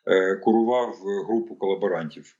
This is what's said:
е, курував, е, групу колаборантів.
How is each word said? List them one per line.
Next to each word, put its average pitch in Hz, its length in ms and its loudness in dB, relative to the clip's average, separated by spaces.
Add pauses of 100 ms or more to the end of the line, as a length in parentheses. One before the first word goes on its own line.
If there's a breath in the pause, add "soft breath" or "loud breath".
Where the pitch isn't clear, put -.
е, 95 300 2
курував, 113 580 2
е, 95 320 -6
групу 113 300 -2
колаборантів. 92 840 -4